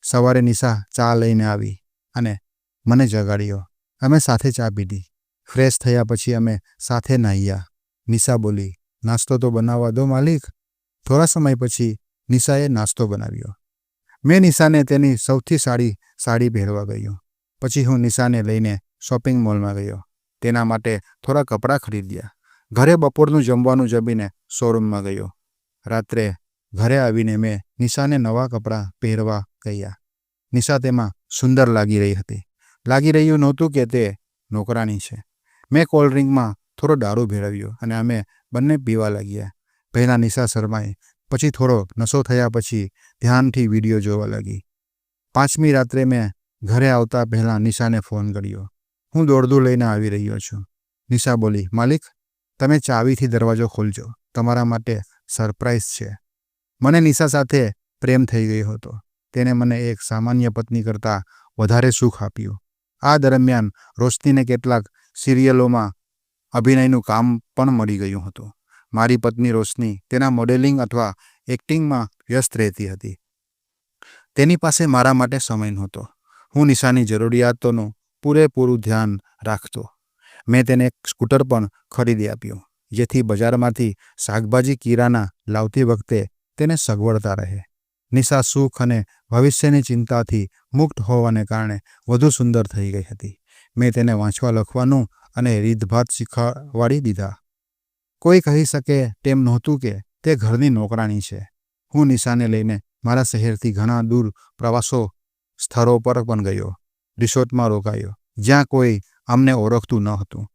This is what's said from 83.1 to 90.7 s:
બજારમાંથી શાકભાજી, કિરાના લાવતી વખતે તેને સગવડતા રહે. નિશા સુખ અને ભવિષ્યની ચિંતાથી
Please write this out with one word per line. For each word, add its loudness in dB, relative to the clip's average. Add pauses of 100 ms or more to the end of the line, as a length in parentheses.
બજારમાંથી 0 (300)
શાકભાજી, 0
કિરાના 2 (200)
લાવતી -2
વખતે 0 (320)
તેને 0
સગવડતા -2
રહે. -8 (520)
નિશા 2
સુખ -2
અને 0 (260)
ભવિષ્યની 2
ચિંતાથી -2 (240)